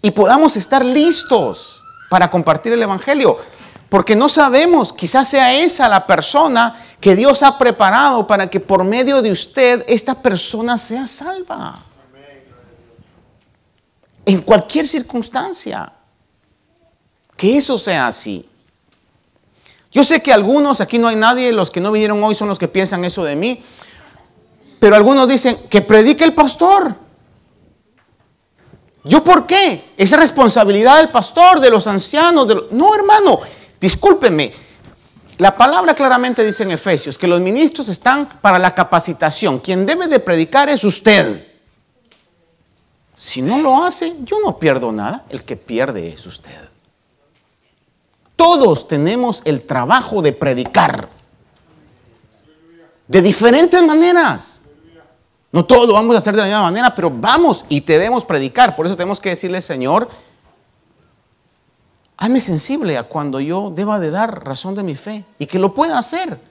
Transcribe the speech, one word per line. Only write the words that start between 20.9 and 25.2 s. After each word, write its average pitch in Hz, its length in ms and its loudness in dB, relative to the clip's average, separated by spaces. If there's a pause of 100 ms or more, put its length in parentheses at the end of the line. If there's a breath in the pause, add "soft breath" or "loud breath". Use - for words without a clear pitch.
no 233 100 0
hay 220 80 -2
nadie, 240 360 0
los 190 180 -2
que 180 120 -6
no 208 100 -2
vinieron 208 320 -2
hoy 214 100 0
son 208 140 -6
los 190 100 -6
que 180 100 -4
piensan 190 360 -4
eso 180 180 -8
de 143 140 -4
mí, 233 260 -6 (1160 soft breath)
pero 214 180 6
algunos 254 320 4